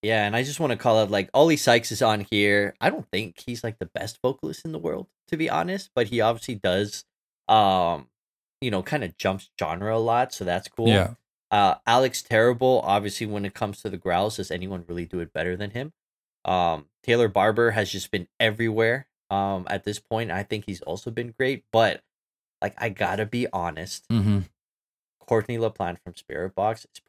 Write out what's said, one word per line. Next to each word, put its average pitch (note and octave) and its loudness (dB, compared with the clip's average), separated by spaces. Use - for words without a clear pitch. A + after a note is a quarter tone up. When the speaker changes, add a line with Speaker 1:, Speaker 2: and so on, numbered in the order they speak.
Speaker 1:
Yeah, G#2+ 2
and G#2 -2
I B2 0
just C#3 -8
wanna C3+ 0
call A2+ 4
out, G#2 2
like, G2 0
Oli D#3 6
Sykes A#2 4
is A2+ -4
on G#2+ 2
here. G2+ 2
I D3+ 4
don't D4+ -8
think F#2+ -6
he's, A#2+ -10
like, A2+ -6
the - -8
best - -10
vocalist C#3 -4
in D#3+ -8
the D#3 -8
world, E3 -6
to E3+ -4
be D#3+ 0
honest, F#3 -2
but A#2 0
he A#2 0
obviously A2 0
does, G2 -2
um, F2+ 4
you B2+ -2
know, F#2+ -2
kinda A#2+ -4
jumps F#2+ -4
genre F#2+ -4
a A2+ 2
lot, A#2 0
so - -8
that's F2+ -2
cool. - 0
Speaker 2:
Yeah. G#2 4
Speaker 1:
Uh, G2+ 4
Alex B2 4
Terrible, A#2+ 4
obviously, G2+ -2
when G#2 -6
it F#2+ -8
comes G2+ -8
to G#2 -6
the F#2 -8
growls, F#2+ 0
does F#2+ -8
anyone F2+ -8
really F2 -6
do F2 -8
it E2 -10
better F2+ -4
than G2+ -8
him? C3 -10
Um, E2+ 0
Taylor A#2 4
Barber G#2+ 2
has G#2 -2
just G2 -10
been F2+ -4
everywhere, A2+ 0
um, G2 -2
at G2 -4
this G#2 -6
point. A2+ -4
I F#2 -4
think G#2+ -6
he's F2+ -10
also F#2+ -8
been A#2 -8
great, C3 -2
but, A2 4
like, G2+ -4
I A#2 -2
gotta G2+ -2
be A#2+ -4
honest, E2+ -8
Speaker 2:
Mm-hmm. G#2 2
Speaker 1:
Courtney A#2 -2
LaPlante G2 -4
from F2 -18
Spirit E2+ -8
Box G#2+ -2
is - -20